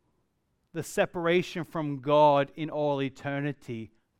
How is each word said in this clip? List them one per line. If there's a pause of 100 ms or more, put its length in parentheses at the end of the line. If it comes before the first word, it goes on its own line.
(760)
the
separation
from
God
in
all
eternity, (300)